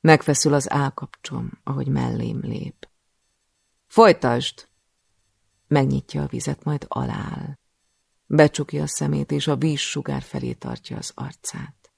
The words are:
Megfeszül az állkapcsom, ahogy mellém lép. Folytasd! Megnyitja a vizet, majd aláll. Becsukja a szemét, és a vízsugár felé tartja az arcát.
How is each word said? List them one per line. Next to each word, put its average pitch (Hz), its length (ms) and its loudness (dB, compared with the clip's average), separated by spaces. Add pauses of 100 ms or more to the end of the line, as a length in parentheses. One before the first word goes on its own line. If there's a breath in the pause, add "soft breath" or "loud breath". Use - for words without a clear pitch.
Megfeszül 151 540 4
az 135 160 0
állkapcsom, - 920 -6
ahogy 135 240 -4
mellém 117 520 -2
lép. - 500 -10 (1000)
Folytasd! 151 800 4 (960)
Megnyitja 135 560 0
a 147 40 -4
vizet, 143 380 -6
majd 147 240 -4
aláll. - 720 -6 (680)
Becsukja 151 560 4
a 147 40 -4
szemét, 143 460 -2
és 147 140 -2
a 147 100 0
vízsugár 139 680 -4
felé 123 300 -8
tartja - 440 -12
az - 180 -10
arcát. - 840 -14